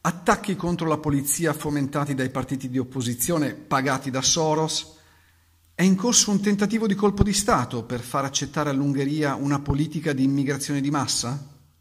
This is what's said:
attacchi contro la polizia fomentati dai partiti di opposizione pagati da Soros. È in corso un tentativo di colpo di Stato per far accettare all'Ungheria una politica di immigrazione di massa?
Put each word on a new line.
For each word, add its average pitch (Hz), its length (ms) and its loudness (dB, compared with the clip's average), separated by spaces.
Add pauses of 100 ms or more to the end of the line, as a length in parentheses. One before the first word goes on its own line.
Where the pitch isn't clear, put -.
attacchi 196 560 0
contro 170 320 -2
la 151 100 2
polizia 147 540 0
fomentati 143 640 -2
dai 127 160 -2
partiti 131 400 -4
di 127 80 0
opposizione 127 760 -2
pagati 135 560 -2
da 131 120 -2
Soros. 156 720 0 (800)
È - 80 0
in 190 120 6
corso 220 360 2
un 202 100 2
tentativo 208 460 2
di 196 80 2
colpo 202 280 2
di 202 120 2
Stato 127 500 0
per 120 160 -6
far 139 240 -2
accettare 139 460 -2
all'Ungheria 139 640 0
una 143 260 0
politica 147 520 0
di 131 120 2
immigrazione 139 560 0
di 139 100 0
massa? 135 680 -4 (220)